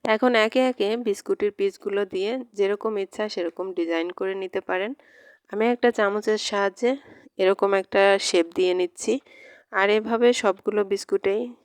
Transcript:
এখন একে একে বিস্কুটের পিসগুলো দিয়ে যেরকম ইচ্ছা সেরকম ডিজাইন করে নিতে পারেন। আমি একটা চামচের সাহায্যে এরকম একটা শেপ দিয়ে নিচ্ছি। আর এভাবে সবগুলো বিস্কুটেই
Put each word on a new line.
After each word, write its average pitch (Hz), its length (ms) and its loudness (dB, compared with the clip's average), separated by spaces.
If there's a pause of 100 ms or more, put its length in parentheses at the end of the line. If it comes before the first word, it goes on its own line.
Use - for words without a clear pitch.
(160)
এখন 247 160 2 (140)
একে 254 160 0 (100)
একে 208 180 -2 (180)
বিস্কুটের 202 500 -2
পিসগুলো 196 440 -4 (120)
দিয়ে 196 180 -4 (260)
যেরকম 202 360 -2 (100)
ইচ্ছা 214 200 -8 (100)
সেরকম 180 320 -6 (140)
ডিজাইন 165 280 -2 (120)
করে 190 140 -4 (100)
নিতে 190 160 -6 (100)
পারেন। 190 220 -4 (600)
আমি 214 120 -2 (100)
একটা 240 240 2
চামচের 208 420 0 (100)
সাহায্যে 202 420 0 (500)
এরকম 196 300 2 (100)
একটা 196 220 2 (240)
শেপ 170 200 2 (100)
দিয়ে 180 220 2
নিচ্ছি। 180 340 -2 (680)
আর 196 80 4 (100)
এভাবে 226 300 2 (140)
সবগুলো 208 400 0 (100)
বিস্কুটেই 196 500 -2 (240)